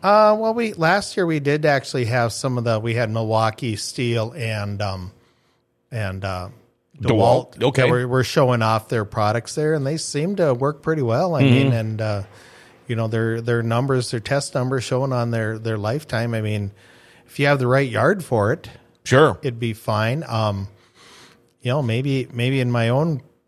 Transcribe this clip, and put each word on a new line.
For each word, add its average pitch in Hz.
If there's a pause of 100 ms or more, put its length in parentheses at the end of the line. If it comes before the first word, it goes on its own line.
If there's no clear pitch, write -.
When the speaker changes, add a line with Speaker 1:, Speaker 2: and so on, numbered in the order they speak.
Speaker 1:
Uh, 214
well, 220
we, 226
last 175
year 190
we 160
did 147
actually 139
have 117
some 127
of 117
the, 113
we 113
had 117
Milwaukee, 110
Stihl, 117
and, 104
um, 92 (800)
and, 98
uh, 92 (520)
Speaker 2:
DeWalt, 120
Speaker 1:
DeWalt. -
Speaker 2:
okay. 127
Speaker 1:
Yeah, 127
we're, 123
we're 127
showing 127
off 110
their 113
products 110
there, 151
and 147
they 147
seem 160
to 165
work 139
pretty 160
well. 139
I 135
Speaker 2:
Mm-hmm. 135
Speaker 1:
mean, 135
and, 110
uh, 104 (680)
you 117
know, 113
their, 113
their 117
numbers, 123
their 120
test 139
numbers 127
showing 131
on 123
their, 110
their 113
lifetime. 117
I 110
mean, 104 (540)
if -
you 143
have 143
the 127
right 131
yard 135
for 110
it, - (360)
Speaker 2:
Sure. 131
Speaker 1:
it'd 120
be 117
fine. 110
Um, 107 (960)
you 123
know, 147
maybe, 131
maybe 127
in 123
my 117
own 143 (260)